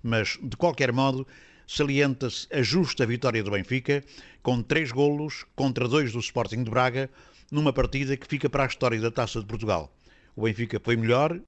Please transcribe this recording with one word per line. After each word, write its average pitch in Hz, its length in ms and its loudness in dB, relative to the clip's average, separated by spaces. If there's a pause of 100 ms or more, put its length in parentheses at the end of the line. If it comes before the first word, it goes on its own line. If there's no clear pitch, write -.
Mas, 113 380 -2
de - 160 -8
qualquer 135 360 2
modo, 135 340 0 (400)
salienta-se 139 840 0
a 143 100 2
justa 135 420 2
vitória 117 380 0
do 98 80 -4
Benfica, 127 520 0 (400)
com 123 200 0
três 147 300 0
golos 147 520 0 (120)
contra 131 320 0
dois 131 240 2
do 117 80 -4
Sporting 113 420 -4
de 113 80 -4
Braga, 127 400 0 (400)
numa 147 220 2
partida 135 440 0
que - 100 -16
fica 143 220 -2
para 135 140 0
a 131 60 0
história 117 320 0
da 113 100 0
Taça 113 300 -4
de 101 60 -10
Portugal. 104 460 -4 (440)
O 107 60 -4
Benfica 113 400 -2
foi 117 140 2
melhor 127 520 2